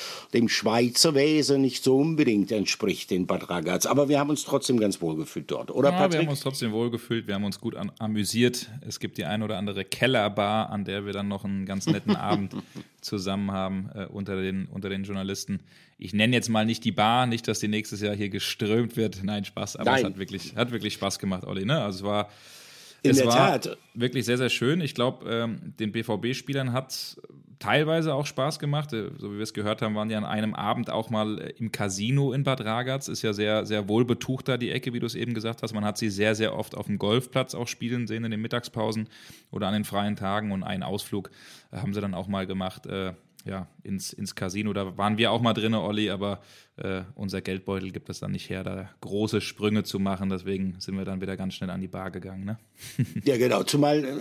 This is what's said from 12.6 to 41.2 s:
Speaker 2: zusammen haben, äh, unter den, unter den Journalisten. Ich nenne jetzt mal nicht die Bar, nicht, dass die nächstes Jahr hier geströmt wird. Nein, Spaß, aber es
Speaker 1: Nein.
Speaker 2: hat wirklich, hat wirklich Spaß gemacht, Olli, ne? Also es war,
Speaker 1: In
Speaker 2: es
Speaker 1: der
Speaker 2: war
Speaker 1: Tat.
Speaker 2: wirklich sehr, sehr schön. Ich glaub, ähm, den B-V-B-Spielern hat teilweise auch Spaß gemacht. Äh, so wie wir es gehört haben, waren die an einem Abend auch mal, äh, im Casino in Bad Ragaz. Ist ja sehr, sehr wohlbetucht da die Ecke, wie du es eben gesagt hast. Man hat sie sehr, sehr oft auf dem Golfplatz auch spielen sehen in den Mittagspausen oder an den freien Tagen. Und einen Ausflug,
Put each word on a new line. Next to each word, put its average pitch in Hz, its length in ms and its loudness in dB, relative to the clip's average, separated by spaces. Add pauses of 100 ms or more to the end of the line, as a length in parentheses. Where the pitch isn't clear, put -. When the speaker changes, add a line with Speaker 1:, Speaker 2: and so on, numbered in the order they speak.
Speaker 2:
zusammen 98 500 -2
haben, 95 440 -2
äh, 98 100 -8
unter 98 360 -4
den, 95 300 -2
unter 98 180 -6
den 98 140 -4
Journalisten. 98 580 -4 (360)
Ich 92 160 -10
nenne 110 220 6
jetzt 113 140 2
mal 110 160 4
nicht 113 180 0
die 110 80 0
Bar, 113 340 4
nicht, 117 220 -2
dass 110 120 0
die 110 80 -2
nächstes 107 340 -2
Jahr 104 140 0
hier 104 140 -2
geströmt 110 680 0
wird. 98 260 0
Nein, 104 220 -2
Spaß, - 320 -8
aber 120 180 4
es 131 80 6
Speaker 1:
Nein. 95 100 -2
Speaker 2:
hat 95 60 -10
wirklich, 90 360 -8
hat 120 160 0
wirklich 107 220 -2
Spaß - 260 -2
gemacht, 95 260 -2
Olli, 95 200 -4
ne? 143 160 2
Also 101 180 -4
es 98 40 -8
war, 104 260 0 (760)
Speaker 1:
In 139 80 6
Speaker 2:
es 135 60 8
Speaker 1:
der 127 100 6
Speaker 2:
war 127 340 6
Speaker 1:
Tat. - 160 -6 (160)
Speaker 2:
wirklich 123 320 0
sehr, 120 120 4
sehr 127 120 2
schön. 147 320 2
Ich 143 120 -2
glaub, 127 340 0
ähm, 117 520 -4
den 110 120 -2
B-V-B-Spielern 120 840 -2
hat - 440 -6 (420)
teilweise 151 540 2
auch 143 140 -2
Spaß 147 320 -2
gemacht. 147 340 -2
Äh, 107 240 -2
so 104 140 -8
wie 101 60 -8
wir 107 60 -4
es 107 100 -6
gehört 104 280 0
haben, 110 140 0
waren 107 140 -2
die 113 60 -2
an 104 100 -2
einem 110 280 0
Abend 113 380 0
auch 113 180 -2
mal, 107 300 0
äh, - 180 -8
im 113 140 -4
Casino 113 600 2
in 139 120 0
Bad 131 200 0
Ragaz. 123 440 -2
Ist - 160 -6
ja 110 100 2
sehr, 104 320 2
sehr 104 220 0
wohlbetucht 120 600 2
da 127 100 2
die 120 120 -4
Ecke, 123 240 -4
wie 120 60 -4
du 120 80 -2
es 113 80 -8
eben 120 180 -4
gesagt 113 300 -6
hast. 117 100 -4
Man 104 120 -2
hat 104 120 -2
sie 113 120 0
sehr, 104 260 2
sehr 110 200 0
oft - 200 -6
auf 104 100 -8
dem 101 140 -2
Golfplatz 127 560 0
auch 120 120 -6
spielen 120 400 -4
sehen 113 160 -4
in 113 80 -4
den 107 100 -4
Mittagspausen 110 680 -2 (420)
oder 101 160 -2
an 98 60 0
den 104 120 0
freien 101 300 0
Tagen. 101 360 -2
Und 95 100 -2
einen 92 220 -4
Ausflug, 101 480 -4 (400)